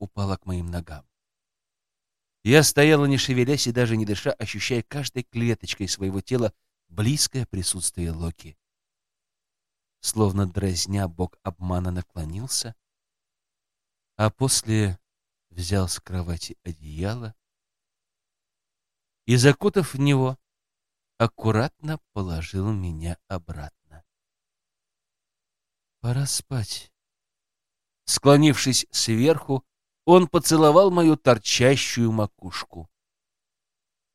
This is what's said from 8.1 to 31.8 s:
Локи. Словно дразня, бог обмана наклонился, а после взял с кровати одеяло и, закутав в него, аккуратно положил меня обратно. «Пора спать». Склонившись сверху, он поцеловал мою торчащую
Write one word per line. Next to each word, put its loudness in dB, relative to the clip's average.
Локи. -10
Словно 0
дразня, -4
бог -6
обмана -6
наклонился, -8
а 0
после -2
взял -2
с -8
кровати -8
одеяло -10
и, 4
закутав 2
в -6
него, 2
аккуратно -2
положил -6
меня -6
обратно. -14
«Пора -2
спать». -8
Склонившись 4
сверху, -2
он 8
поцеловал 6
мою 4
торчащую 2